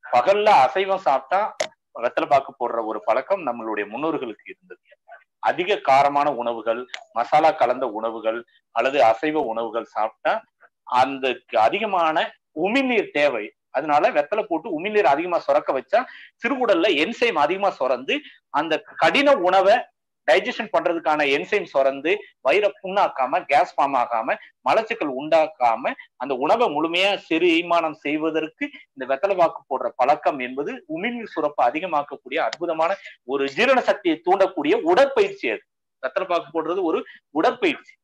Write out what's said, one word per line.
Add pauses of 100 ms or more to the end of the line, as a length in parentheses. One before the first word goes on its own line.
(120)
பகல்ல
அசைவம்
சாப்பிட்டா (440)
வெத்தலைப்பாக்கு
போடுற
ஒரு
பழக்கம்
நம்மளுடைய
முன்னோர்களுக்கு
இருந்தது. (580)
அதிக
காரமான
உணவுகள், (280)
மசாலா
கலந்த
உணவுகள் (260)
அல்லது
அசைவ
உணவுகள்
சாப்பிட்டா (400)
அந்த (120)
அதிகமான (160)
உமிழ்நீர்
தேவை. (160)
அதனால
வெத்தலை
போட்டு
உமிழ்நீர்
அதிகமா
சுரக்க
வச்சா (300)
சிறுகுடல்ல
என்சைம்
அதிகமா
சுரந்து (300)
அந்த (120)
கடின
உணவை (520)
digestion
பண்றதுக்கான
என்சைம்
சுரந்து (240)
வயிறை (120)
புண்ணாக்காம,
gas
form
ஆகாம, (340)
மலச்சிக்கல்
உண்டாக்காம, (240)
அந்த
உணவை
முழுமையா (100)
செரிமானம்
செய்வதற்கு (240)
இந்த
வெத்தலை
பாக்கு
போடுற
பழக்கம்
என்பது
உமிழ்நீர்
சுரப்பை
அதிகமாக்கக்கூடிய
அற்புதமான (280)
ஒரு
ஜீரண
சக்தியை
தூண்டக்கூடிய
உடற்பயிற்சி.
அது (380)
வெத்தலை
பாக்கு
போடுறது
ஒரு (240)
உடற்பயிற்சி.